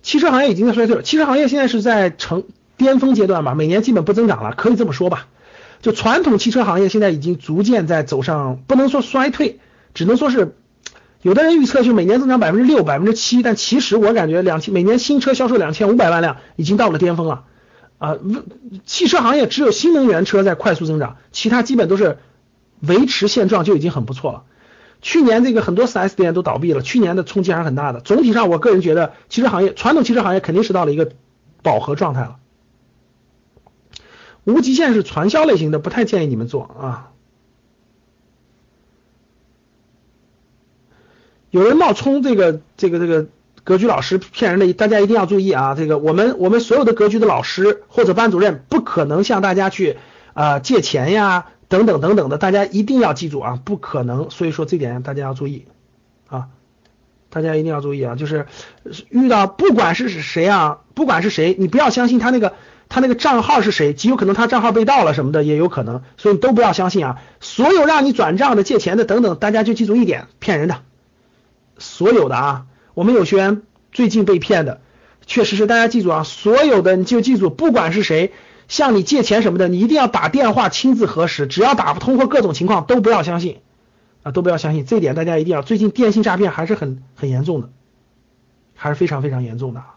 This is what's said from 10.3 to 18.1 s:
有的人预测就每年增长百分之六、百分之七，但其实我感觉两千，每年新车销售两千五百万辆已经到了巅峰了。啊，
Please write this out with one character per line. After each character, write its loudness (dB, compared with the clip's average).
有 2
的 4
人 4
预 4
测 2
就 4
每 2
年 2
增 0
长 2
百 0
分 2
之 4
六、 4
百 -2
分 -2
之 2
七， 0
但 2
其 -2
实 0
我 2
感 0
觉 0
两 0
千， -6
每 2
年 2
新 0
车 0
销 0
售 2
两 0
千 0
五 4
百 4
万 2
辆 -2
已 -6
经 0
到 2
了 -2
巅 0
峰 -4
了。 -8
啊， -6